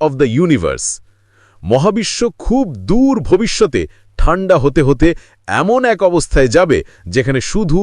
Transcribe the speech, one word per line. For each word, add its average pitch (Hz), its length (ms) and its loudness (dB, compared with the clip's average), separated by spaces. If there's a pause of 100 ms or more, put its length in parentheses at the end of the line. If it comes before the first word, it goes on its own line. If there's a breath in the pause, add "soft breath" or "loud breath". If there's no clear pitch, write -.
of 156 180 -2
the 135 100 2 (160)
universe। 87 440 -2 (760)
মহাবিশ্ব 175 580 -2 (180)
খুব - 260 0 (260)
দূর 262 300 2
ভবিষ্যতে 180 600 0 (380)
ঠান্ডা 185 400 2
হতে 139 240 0
হতে 139 260 2 (400 soft breath)
এমন 180 360 0
এক 226 180 0
অবস্থায় 156 540 2
যাবে, 160 220 4 (280 soft breath)
যেখানে 123 340 -2
শুধু 180 420 -2